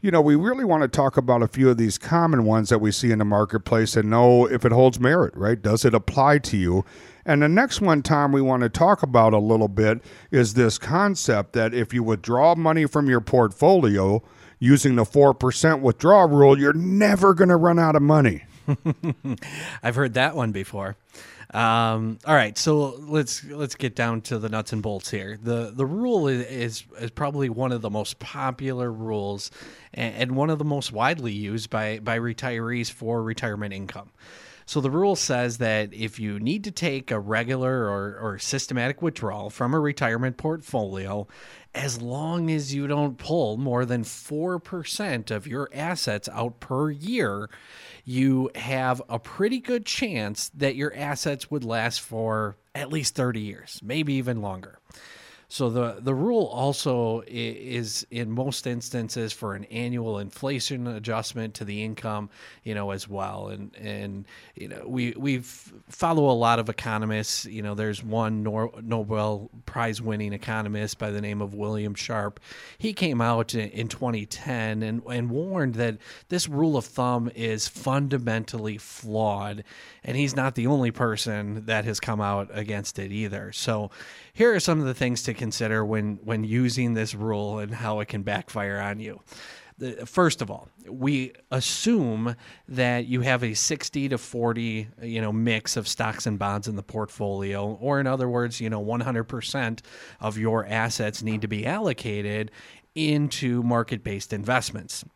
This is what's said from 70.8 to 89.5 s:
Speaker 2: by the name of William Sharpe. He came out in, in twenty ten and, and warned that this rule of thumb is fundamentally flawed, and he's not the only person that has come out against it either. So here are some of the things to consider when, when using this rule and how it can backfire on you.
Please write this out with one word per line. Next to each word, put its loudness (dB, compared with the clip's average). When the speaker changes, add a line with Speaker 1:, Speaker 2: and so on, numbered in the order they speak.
Speaker 2:
by -6
the -6
name -6
of -8
William -6
Sharpe. -6
He -6
came -2
out 0
in, -4
in -6
twenty -4
ten -6
and, -6
and -4
warned -4
that -2
this -2
rule 0
of -6
thumb -2
is -4
fundamentally -4
flawed, -4
and -6
he's 0
not -2
the -2
only 0
person -4
that -2
has -6
come -4
out -2
against -8
it -10
either. -8
So -4
here 4
are 0
some 0
of 0
the -2
things -2
to -4
consider -2
when, -4
when -4
using 0
this -4
rule -4
and -8
how -6
it -8
can -8
backfire -6
on -6
you. -14